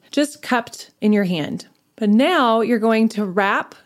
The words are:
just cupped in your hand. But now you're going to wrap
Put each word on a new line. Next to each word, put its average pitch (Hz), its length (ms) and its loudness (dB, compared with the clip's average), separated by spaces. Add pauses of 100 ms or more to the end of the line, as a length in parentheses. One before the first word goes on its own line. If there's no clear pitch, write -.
(100)
just 294 320 -2
cupped - 480 -6 (100)
in 208 120 2
your 202 120 2
hand. 175 420 -6 (300)
But 214 120 -2
now 240 520 2
you're 226 180 0
going 220 320 2
to 208 140 -4
wrap 202 500 -2 (120)